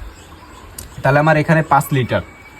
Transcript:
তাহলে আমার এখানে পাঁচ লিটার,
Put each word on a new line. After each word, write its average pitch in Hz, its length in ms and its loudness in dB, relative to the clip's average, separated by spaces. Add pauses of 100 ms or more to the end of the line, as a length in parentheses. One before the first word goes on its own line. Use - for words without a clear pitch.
(1040)
তাহলে 139 160 2
আমার 156 180 2
এখানে 156 260 2
পাঁচ 143 300 2
লিটার, 120 280 -2 (400)